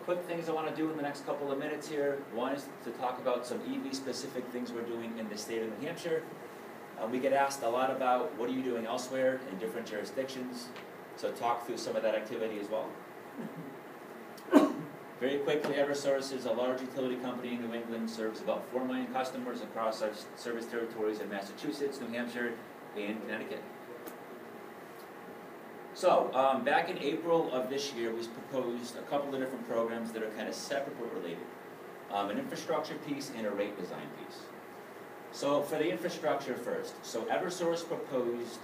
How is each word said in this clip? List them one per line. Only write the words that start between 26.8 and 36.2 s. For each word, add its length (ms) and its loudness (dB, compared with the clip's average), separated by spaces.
in 100 0
April 540 4
of 160 2
this 240 0
year, 220 0
we 140 -2
proposed 680 -2
a 60 -6
couple 320 0
of 60 0
different 280 -2
programs 440 2
that 100 -2
are 80 -2
kind 180 -4
of 60 -2
separate 440 -2
but 160 -4
related. 300 -4
Um, 200 2
an 80 2
infrastructure 560 0
piece 300 -2
and 100 0
a 40 2
rate 280 0
design 300 -6
piece. 200 -10
So 300 4
for 140 0
the 120 4
infrastructure 680 0